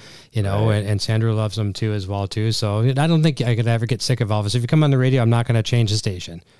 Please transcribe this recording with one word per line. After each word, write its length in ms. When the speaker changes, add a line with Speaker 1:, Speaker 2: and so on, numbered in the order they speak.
Speaker 1:
you 100
know, 240
Speaker 2:
Right. 120
Speaker 1:
and, 100
and 120
Sandra 320
loves 240
him 140
too, 220
as 120
well 220
too. 240
So 300
I 260
don't 160
think 180
I 140
could 140
ever 160
get 160
sick 180
of 80
Elvis. 260
If 80
you 60
come 160
on 80
the 60
radio, 240
I'm 80
not 180
gonna 160
change 280
the 60
station. 440